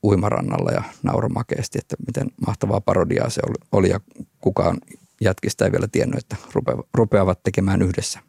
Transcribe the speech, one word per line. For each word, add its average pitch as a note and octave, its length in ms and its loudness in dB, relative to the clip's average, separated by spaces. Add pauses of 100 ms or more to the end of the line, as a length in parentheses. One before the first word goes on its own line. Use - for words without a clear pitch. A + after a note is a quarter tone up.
uimarannalla G2 680 2
ja - 120 -2 (200)
nauroi - 260 0
makeasti, - 500 -4
että - 160 -10 (120)
miten - 200 -4 (200)
mahtavaa G2 340 -2
parodiaa - 480 0
se - 180 -4
oli, - 80 -4 (160)
oli F#2+ 180 4
ja F#2+ 100 0 (420)
kukaan F2+ 360 0 (440)
jätkistä - 440 0
ei - 60 2
vielä - 200 0
tiennyt, - 280 0
että - 160 -12 (180)
rupea-, - 300 -2 (100)
rupeavat G2+ 500 2
tekemään F#2+ 380 2
yhdessä - 480 -2